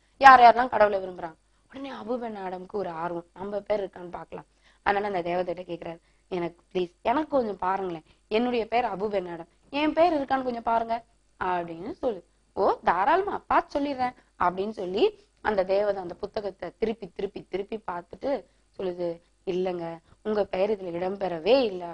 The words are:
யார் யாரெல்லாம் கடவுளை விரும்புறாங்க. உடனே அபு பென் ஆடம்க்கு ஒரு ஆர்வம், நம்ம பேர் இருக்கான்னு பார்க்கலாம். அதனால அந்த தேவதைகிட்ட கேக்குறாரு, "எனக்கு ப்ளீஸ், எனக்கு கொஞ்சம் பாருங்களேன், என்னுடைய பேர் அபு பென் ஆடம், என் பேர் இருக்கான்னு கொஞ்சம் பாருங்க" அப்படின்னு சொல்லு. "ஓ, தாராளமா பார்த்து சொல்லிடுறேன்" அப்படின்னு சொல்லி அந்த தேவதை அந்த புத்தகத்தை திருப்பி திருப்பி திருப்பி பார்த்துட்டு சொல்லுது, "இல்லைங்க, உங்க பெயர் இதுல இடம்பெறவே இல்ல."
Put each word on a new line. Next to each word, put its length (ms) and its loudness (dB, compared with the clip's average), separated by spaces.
யார் 220 12
யாரெல்லாம் 300 6
கடவுளை 260 4
விரும்புறாங்க. 400 -10
உடனே 220 -12
அபு 240 -8
பென் 220 -8
ஆடம்க்கு 360 -10
ஒரு 200 -4
ஆர்வம், 380 -6
நம்ம 260 -8
பேர் 240 -2
இருக்கான்னு 280 -12
பார்க்கலாம். 360 -14
அதனால 240 2
அந்த 120 -2
தேவதைகிட்ட 440 -2
கேக்குறாரு, 340 -10
"எனக்கு 340 -4
ப்ளீஸ், 260 -4
எனக்கு 280 0
கொஞ்சம் 300 0
பாருங்களேன், 460 -4
என்னுடைய 360 2
பேர் 180 0
அபு 220 -4
பென் 220 -2
ஆடம், 200 -10
என் 200 0
பேர் 220 4
இருக்கான்னு 320 -2
கொஞ்சம் 220 -4
பாருங்க" 260 0
அப்படின்னு 540 -4
சொல்லு. 280 -4
"ஓ, 80 2
தாராளமா 520 2
பார்த்து 280 0
சொல்லிடுறேன்" 400 -2
அப்படின்னு 380 0
சொல்லி 260 0
அந்த 180 2
தேவதை 380 2
அந்த 140 -10
புத்தகத்தை 520 -8
திருப்பி 320 -2
திருப்பி 400 -8
திருப்பி 280 -6
பார்த்துட்டு 440 -6
சொல்லுது, 300 -2
"இல்லைங்க, 380 -2
உங்க 220 -2
பெயர் 280 0
இதுல 200 -6
இடம்பெறவே 720 0
இல்ல." 200 -4